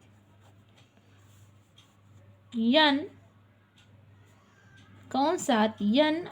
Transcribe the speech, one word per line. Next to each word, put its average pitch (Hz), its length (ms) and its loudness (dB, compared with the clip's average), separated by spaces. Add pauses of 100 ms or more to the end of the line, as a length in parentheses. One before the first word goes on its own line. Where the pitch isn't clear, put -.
(2500)
एन 277 440 2 (2000)
कंसात 254 720 -2
एन 302 500 0